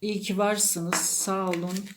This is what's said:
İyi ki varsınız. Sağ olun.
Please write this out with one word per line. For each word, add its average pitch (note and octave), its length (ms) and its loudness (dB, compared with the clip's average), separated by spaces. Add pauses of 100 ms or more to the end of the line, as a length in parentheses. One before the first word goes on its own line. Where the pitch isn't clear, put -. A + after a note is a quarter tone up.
İyi G#3 180 -2
ki G3 180 -2
varsınız. G3+ 560 2
Sağ F#3+ 540 0
olun. F3+ 300 0 (180)